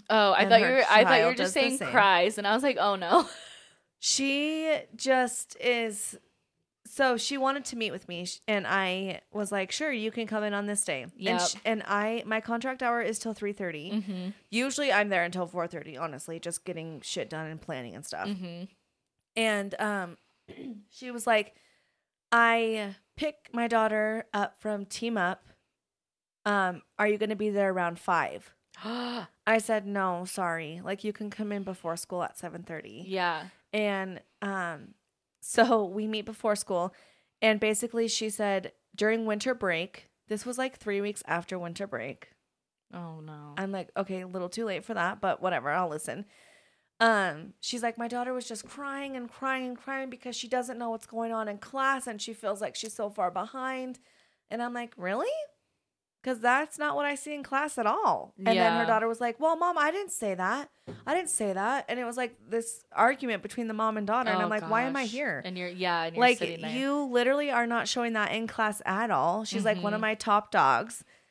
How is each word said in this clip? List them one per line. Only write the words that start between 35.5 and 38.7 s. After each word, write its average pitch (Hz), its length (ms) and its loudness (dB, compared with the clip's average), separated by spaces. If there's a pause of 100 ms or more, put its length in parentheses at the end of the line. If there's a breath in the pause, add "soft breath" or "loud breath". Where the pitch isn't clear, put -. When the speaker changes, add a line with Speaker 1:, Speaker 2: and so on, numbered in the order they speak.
Speaker 2:
we 208 220 -4
meet 214 180 -4
before 214 300 0
school, 185 380 -2 (480 soft breath)
and 214 180 4
basically 226 480 0
she 220 220 -2
said, 196 420 -2 (240)